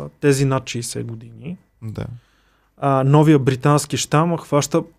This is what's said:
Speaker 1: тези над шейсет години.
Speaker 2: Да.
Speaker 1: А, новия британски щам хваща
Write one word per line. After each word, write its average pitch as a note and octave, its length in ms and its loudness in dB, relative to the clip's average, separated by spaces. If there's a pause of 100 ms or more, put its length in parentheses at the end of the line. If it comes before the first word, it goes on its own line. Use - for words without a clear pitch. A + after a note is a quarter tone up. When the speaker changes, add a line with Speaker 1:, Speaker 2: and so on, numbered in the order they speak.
(200)
Speaker 1:
тези C#3 240 2
над C3 240 -2
шейсет A#2+ 380 -8
години. A2+ 500 -14 (260)
Speaker 2:
Да. G#2+ 220 -10 (760)
Speaker 1:
А, C3+ 260 0
новия D3+ 340 6
британски C3 580 0
щам D#3+ 420 -2
хваща D3 440 -2 (160)